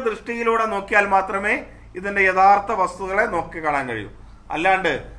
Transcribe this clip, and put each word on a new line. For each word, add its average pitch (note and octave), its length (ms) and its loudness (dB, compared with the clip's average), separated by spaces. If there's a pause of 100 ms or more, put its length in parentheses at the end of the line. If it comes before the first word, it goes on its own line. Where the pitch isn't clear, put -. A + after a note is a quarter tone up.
ദൃഷ്ടിയിലൂടെ A3+ 580 0 (100)
നോക്കിയാൽ G3+ 300 2 (100)
മാത്രമേ G3 400 0 (440)
ഇതിൻ്റെ G3+ 300 -2
യഥാർത്ഥ G3 420 4 (100)
വസ്തുതകളെ F#3+ 440 0 (100)
നോക്കിക്കാണാൻ D#3 560 -2
കഴിയൂ. G#2+ 180 -8 (460)
അല്ലാണ്ട് F3+ 360 2 (280)